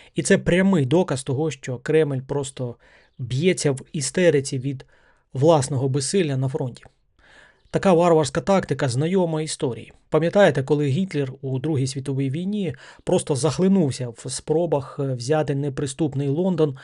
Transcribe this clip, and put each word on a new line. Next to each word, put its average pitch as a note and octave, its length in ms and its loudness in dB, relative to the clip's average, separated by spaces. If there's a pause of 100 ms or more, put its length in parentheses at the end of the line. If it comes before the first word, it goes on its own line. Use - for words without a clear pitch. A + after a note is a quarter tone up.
(140)
І E3 100 -4
це G3 140 4
прямий F#3 480 2
доказ D3+ 380 2
того, C#3+ 280 -2
що C3 260 -10
Кремль D3 420 0
просто C3 560 -8 (420)
б'ється C#3+ 540 0
в C3+ 100 -6 (120)
істериці D3 680 2
від C3+ 260 -8 (480)
власного C#3 560 2
безсилля C#3+ 480 0
на C3+ 100 -2
фронті. C3+ 360 -6 (840)
Така - 240 2
варварська E3 480 4
тактика D3 480 0
знайома D#3+ 520 0
історії. C3+ 520 -6 (160)
Пам'ятаєте, D#3+ 540 4
коли D3 240 0
Гітлер C#3+ 540 -2
у C3 180 -4
Другій C#3 280 -2
світовій C3+ 420 -4
війні F3+ 460 -4 (280)
просто E3+ 320 0
захлинувся D3+ 760 2
в B2+ 220 -12
спробах, D3+ 680 -2
е, C3+ 140 -2
взяти C#3+ 420 -2
неприступний C#3 720 -4
Лондон, D#3 560 0